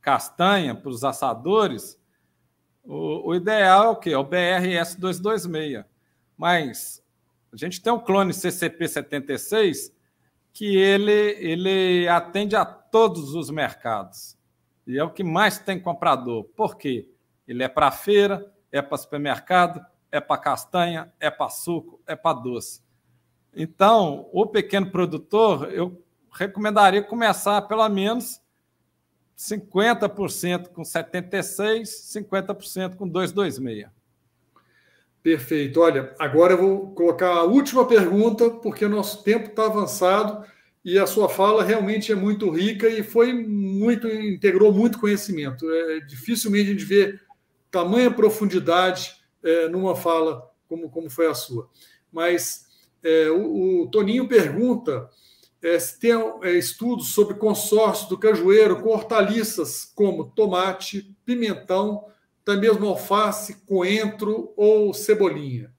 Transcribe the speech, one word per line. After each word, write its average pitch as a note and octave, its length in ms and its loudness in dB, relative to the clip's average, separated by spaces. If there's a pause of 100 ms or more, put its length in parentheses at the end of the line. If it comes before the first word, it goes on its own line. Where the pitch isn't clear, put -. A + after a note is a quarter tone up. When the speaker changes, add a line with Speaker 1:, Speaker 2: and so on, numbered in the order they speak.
Speaker 1:
castanha D#3+ 720 0
pros B2+ 300 -10
assadores, C3+ 920 -2 (840)
o, D#3 480 -6
o E3+ 40 0
ideal G3 500 4
é A3+ 40 6
o A3 80 0
quê? E3+ 140 -6
É C3+ 80 2
o C#3 60 0
B F3 120 -4
R F3+ 380 0
S E3+ 240 -4
dois F3+ 220 -4
dois G3+ 260 -2
meia. D#3 400 -6 (500)
Mas D#3+ 680 -2 (500)
a A#2+ 40 -20
gente F3 260 -10
tem A3+ 100 0
o A#3 80 -2
clone G3 320 0
C - 180 -4
C F3 180 -4
P E3 200 -6
setenta C#3+ 460 -6
e A#2 40 -6
seis, G3+ 560 -2 (580)
que G3+ 240 -2
ele, G3+ 360 4
ele F#3 960 0
atende G3 480 0
a F#3+ 80 2
todos E3+ 680 0
os D3 160 -8
mercados. A2+ 880 -8 (500)
E B2+ 120 -6
é D3+ 60 0
o E3 60 -8
que G3 120 -10
mais F#3 360 0
tem F#3+ 200 -8
comprador. B2 640 -4 (120)
Por G#3 200 -4
quê? B2 320 -6 (380)
Ele B2 160 -6
é B2+ 60 -2
pra D3 220 2
feira, G3+ 600 0 (220)
é C#3 100 -2
pra C#3 160 -6
supermercado, D3 840 -2 (260)
é D3 100 -2
pra C#3 180 -2
castanha, E3 840 -4
é D3+ 100 -2
pra C3+ 180 -6
suco, - 580 -10
é D#3 100 -8
pra E3 160 -2
doce. B2 500 -8 (720)
Então, E3+ 800 2
o G#3 140 0
pequeno G3 440 -2
produtor, F3+ 840 0
eu F3+ 300 -6 (300)
recomendaria G3+ 680 2
começar, G#3 600 0
pelo A3 260 0
menos, G#3 500 -2 (1000)
cinquenta G#3+ 680 0
por G3 240 -4
cento F3 380 -4
com E3 160 -16
setenta F3+ 540 -6
e E3+ 40 -2
seis, G#3+ 460 -4
cinquenta G3 640 -8
por G3 120 -16
cento F#3 280 -8
com F#3+ 140 -10
dois F3 240 -2
dois F3 260 -2
meia. A2+ 320 -10 (1300)
Speaker 2:
Perfeito. D3+ 580 0
Olha, D3+ 380 2
agora D#3+ 340 4
eu F3 60 4
vou G3 360 0
colocar E3+ 340 2
a E3+ 160 2
última B3+ 420 4
pergunta, A3 640 4
porque G#3+ 340 -6
o G#3 40 0
nosso G#3 360 -4
tempo G#3+ 300 0
tá A3 100 0
avançado F#3+ 800 0 (400)
e F3+ 140 2
a G3 80 4
sua G#3 200 2
fala G#3 380 4
realmente G#3+ 480 0
é - 20 2
muito G3 360 0
rica G3+ 360 0
e A3 160 2
foi A#3 300 2
muito, G#3+ 760 -2
integrou G#3 680 2
muito A3+ 260 2
conhecimento. D#3+ 720 -4
É, D#3+ 300 -2
dificilmente G3+ 680 -2
a G#3 40 -2
gente E3 120 -4
vê G3 340 2 (520)
tamanha F#3+ 400 2
profundidade, F#3 1040 0 (280)
é, E3 260 2
numa F3+ 280 -2
fala D#3+ 540 -2 (180)
como, E3 220 -10
como E3 180 -10
foi E3 200 0
a D3 60 -2
sua. - 360 -10 (420)
Mas, E3+ 540 -4 (360)
é, D#3+ 280 4
o, F#3 540 0
o - 60 -4
Toninho G#3+ 380 0
pergunta, F3+ 800 0 (540)
é, E3+ 160 0
se - 220 -6
tem, A#3 120 4 (300)
é, F3+ 100 -2
estudos G#3+ 600 -2
sobre G#3 220 2
consórcio G#3 760 0
do F#3 80 -4
cajueiro G3 640 4
com A3 80 -2
hortaliças G#3+ 960 -2 (100)
como E3+ 360 -2
tomate, F#3+ 920 -2
pimentão, G#3 840 -4 (360)
até G3+ 140 0
mesmo G#3 300 2
alface, G3+ 800 -2
coentro G#3 880 -2
ou G#3 380 4
cebolinha. D3 840 -2